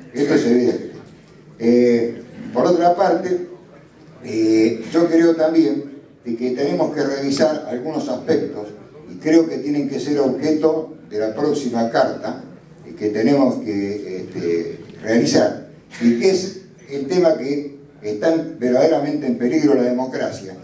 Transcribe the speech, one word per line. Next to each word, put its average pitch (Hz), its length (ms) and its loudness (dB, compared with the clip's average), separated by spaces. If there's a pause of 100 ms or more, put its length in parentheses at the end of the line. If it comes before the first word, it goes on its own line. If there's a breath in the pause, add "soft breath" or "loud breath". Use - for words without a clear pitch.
(140)
Esto 143 200 0
es - 120 2
evidente. - 460 2 (680)
Eh, 120 600 4 (320)
por 120 120 2
otra 175 300 4
parte, 180 520 0 (760)
eh, 110 580 2 (100)
yo 165 160 4
creo 165 280 6
también 156 480 2 (400)
de 117 140 -6
que 123 140 -2
tenemos 123 440 -2
que 139 80 -2
revisar 139 680 -2
algunos 143 380 -6
aspectos - 640 -4 (440)
y - 40 -14
creo 160 300 4
que 139 100 -6
tienen 143 320 -2
que 139 100 -6
ser 143 200 0
objeto 151 720 0 (160)
de - 100 -6
la 110 160 -4
próxima 123 560 -2
carta, 127 520 -2 (440)
eh, - 80 -18
que 104 140 -4
tenemos 123 460 2
que, 101 600 -6
este, 85 600 -6 (240)
realizar, - 640 2 (360)
y - 180 4
que 190 100 4
es - 320 -2 (280)
el 139 180 -6
tema 175 300 4
que 143 400 -6 (240)
está 107 320 0
en, - 260 -4
verdaderamente 143 640 2
en 117 120 0
peligro 143 380 2
la 123 80 4
democracia. 117 800 -4